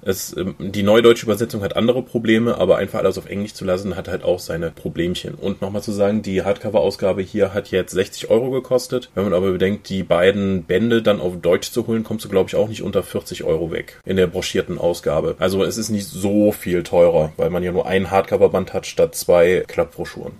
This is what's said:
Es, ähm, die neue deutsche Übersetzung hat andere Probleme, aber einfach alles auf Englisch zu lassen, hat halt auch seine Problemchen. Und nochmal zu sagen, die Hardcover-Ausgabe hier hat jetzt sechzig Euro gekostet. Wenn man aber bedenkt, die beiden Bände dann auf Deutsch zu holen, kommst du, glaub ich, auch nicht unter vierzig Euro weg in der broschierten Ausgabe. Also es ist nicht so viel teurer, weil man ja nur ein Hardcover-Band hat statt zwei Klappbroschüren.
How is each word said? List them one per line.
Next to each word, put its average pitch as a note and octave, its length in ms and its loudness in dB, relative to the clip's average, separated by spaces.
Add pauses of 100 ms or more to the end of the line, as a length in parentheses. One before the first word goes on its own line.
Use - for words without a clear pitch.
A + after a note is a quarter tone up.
Es, - 340 -6
ähm, F#2 220 -4
die G2 240 -4
neue G#2+ 180 6
deutsche A#2 240 6
Übersetzung A2 380 -2
hat - 120 -4
andere A#2+ 280 2
Probleme, A2+ 560 0
aber F#2 180 4
einfach G2 220 -4
alles F#2 180 0
auf E2+ 80 -10
Englisch G2+ 300 -8
zu - 100 -10
lassen, F#2 300 -2
hat F#2+ 120 -10
halt - 160 -6
auch F2+ 140 0
seine E2 320 -6
Problemchen. - 640 -6
Und - 300 -6
nochmal G2+ 180 -6
zu A2 100 -6
sagen, G2+ 300 0
die F#2+ 220 -2
Hardcover-Ausgabe G2 800 0
hier F#2+ 320 -2
hat G2+ 160 -4
jetzt F#2 180 0
sechzig - 400 -4
Euro B2 220 2
gekostet. B2+ 640 -2
Wenn F#2 80 0
man G2+ 100 0
aber F#2 180 2
bedenkt, F#2 380 0
die F#2+ 140 -2
beiden F#2+ 640 2
Bände A2+ 360 2
dann G#2+ 180 2
auf F2+ 220 -6
Deutsch E2+ 300 0
zu A2 160 -2
holen, A2+ 160 -2
kommst A2 200 -8
du, G#2 60 -12
glaub F#2+ 200 2
ich, - 60 -6
auch G#2 140 2
nicht G#2+ 140 -10
unter G2 180 0
vierzig - 440 -8
Euro E2 260 -2
weg - 340 -8
in F#2+ 120 0
der F#2 100 6
broschierten F2+ 500 -4
Ausgabe. D#2+ 640 0
Also F#2 240 2
es F2 140 -2
ist A2 120 -6
nicht G2+ 160 -2
so G2+ 460 2
viel F2 320 -2
teurer, E2 520 4
weil E2 140 0
man F2 140 -2
ja F2+ 80 -2
nur F2+ 160 0
ein F#2 240 0
Hardcover-Band F#2+ 640 2
hat F#2 100 -6
statt - 300 0
zwei F2 500 4
Klappbroschüren. - 720 -6